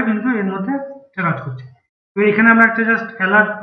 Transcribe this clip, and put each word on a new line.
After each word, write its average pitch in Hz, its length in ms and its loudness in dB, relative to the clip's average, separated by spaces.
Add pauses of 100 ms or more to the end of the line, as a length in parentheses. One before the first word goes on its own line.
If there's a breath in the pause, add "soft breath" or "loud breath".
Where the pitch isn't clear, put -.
কিন্তু 214 200 -2 (120)
এর 190 140 -2
মধ্যে 196 200 -6 (380)
এটা 190 160 -10
কাজ 147 180 -2
করছে। 127 200 -12 (480)
এবার 202 180 2
এখানে 220 220 4
আমরা 226 160 6
একটা 226 200 -2
just 220 180 -2 (180)
alert 208 240 4 (140)